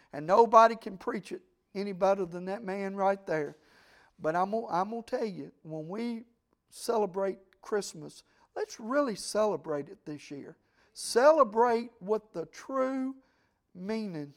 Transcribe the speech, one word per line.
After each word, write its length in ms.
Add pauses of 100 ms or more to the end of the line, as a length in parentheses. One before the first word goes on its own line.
(140)
and 120
nobody 520
can 200
preach 360
it 80 (320)
any 180
better 340
than 200
that 180
man 320
right 320
there. 300 (600)
But 180
I'm 160
gonna, 160
I'm 240
gonna 100
tell 240
you, 260 (120)
when 260
we 340 (460)
celebrate 720 (220)
Christmas, 600 (320)
let's 240
really 360
celebrate 760
it 160
this 260
year. 240 (380)
Celebrate 960 (100)
what 320
the 140
true 720 (580)
meaning 640